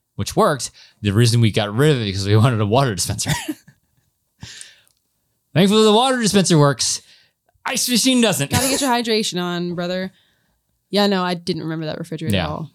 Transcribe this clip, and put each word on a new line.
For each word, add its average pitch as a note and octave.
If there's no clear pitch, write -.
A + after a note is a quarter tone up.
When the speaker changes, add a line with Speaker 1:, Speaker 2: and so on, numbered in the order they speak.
Speaker 1:
which -
worked. E3
The G#2
reason A#2
we A2
got G#2
rid C#3+
of B2
it G#2+
because F#2+
we G#2
<laughs> G#2+
wanted A#2+
a G#2+
water B2
dispenser. -
<laughs> -
Thankfully, G3+
the G#3+
water B3
dispenser F#3
works. -
Ice -
machine B3
doesn't. F#3+
Speaker 2:
Gotta C4
get C4+
your C#4
hydration A3
on, F3
brother. F3+
Yeah, G3+
no, F#3+
I F3+
didn't F3
remember D#3+
that D#3
refrigerator D#3+
Speaker 1:
Yeah, F2+
Speaker 2:
at D3
all. D3+